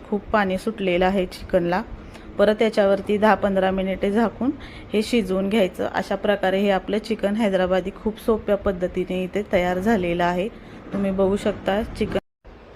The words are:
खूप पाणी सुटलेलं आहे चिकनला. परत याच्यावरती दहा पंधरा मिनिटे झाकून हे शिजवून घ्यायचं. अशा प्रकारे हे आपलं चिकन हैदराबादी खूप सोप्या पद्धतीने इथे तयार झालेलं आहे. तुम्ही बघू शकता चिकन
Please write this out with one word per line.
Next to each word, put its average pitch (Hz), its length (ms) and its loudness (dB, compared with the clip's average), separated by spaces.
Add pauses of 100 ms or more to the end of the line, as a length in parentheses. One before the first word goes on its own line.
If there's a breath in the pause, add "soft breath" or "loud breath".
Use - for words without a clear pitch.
खूप 202 220 -4
पाणी 190 260 2
सुटलेलं 185 480 0
आहे 185 200 2
चिकनला. 180 560 0 (560 loud breath)
परत 214 240 4
याच्यावरती 202 560 2
दहा 208 180 6
पंधरा 190 360 0
मिनिटे 190 400 -2
झाकून 220 400 0 (420 loud breath)
हे 208 80 4
शिजवून 196 480 0
घ्यायचं. 196 440 0
अशा 196 220 -2
प्रकारे 196 440 2
हे 202 100 2
आपलं 190 280 0
चिकन 208 380 -2
हैदराबादी 185 560 2 (120)
खूप 214 160 -2
सोप्या 214 380 0
पद्धतीने 185 680 -2
इथे 185 280 -4
तयार 180 280 2
झालेलं 180 440 2
आहे. 180 240 0 (460 loud breath)
तुम्ही 196 180 0
बघू 190 240 2
शकता 202 480 -2
चिकन 196 360 -2 (560)